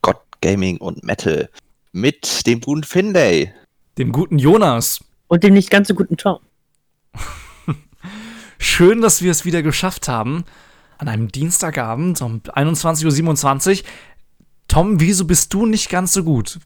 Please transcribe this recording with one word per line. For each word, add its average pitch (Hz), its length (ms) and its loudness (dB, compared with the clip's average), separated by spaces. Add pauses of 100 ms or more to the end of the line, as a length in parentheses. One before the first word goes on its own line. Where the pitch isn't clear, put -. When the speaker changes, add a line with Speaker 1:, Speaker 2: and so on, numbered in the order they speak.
Speaker 1:
Gott, - 220 0 (180)
Gaming 95 380 0
und - 260 -12
Metal - 460 -2 (420)
mit - 540 -4
dem 117 160 0
guten 147 200 -4
Finlay. 147 680 0 (460)
Speaker 2:
Dem 123 140 -2
guten 156 260 0
Jonas. 143 680 2 (220)
Speaker 3:
Und 170 180 2
dem 196 80 8
nicht 196 160 6
ganz 202 200 4
so 196 60 0
guten 175 220 -2
Tom. - 220 -2 (760)
Speaker 2:
<laughs> - 640 -10 (800)
Schön, 214 440 4
dass 226 180 2
wir 180 100 0
es - 140 -2
wieder 170 180 -2
geschafft 156 460 -4
haben, 127 380 -4 (500)
an 147 120 -8
einem 110 220 -4
Dienstagabend 151 920 -4
um 113 180 -6 (140)
einundzwanzig 156 500 0
Uhr 156 80 2
siebenundzwanzig. 151 720 0 (840)
Tom, 180 340 4
wieso 185 260 2
bist 165 260 0
du 208 140 0
nicht 220 240 -2
ganz 185 240 -2
so 196 100 0
gut 147 420 -2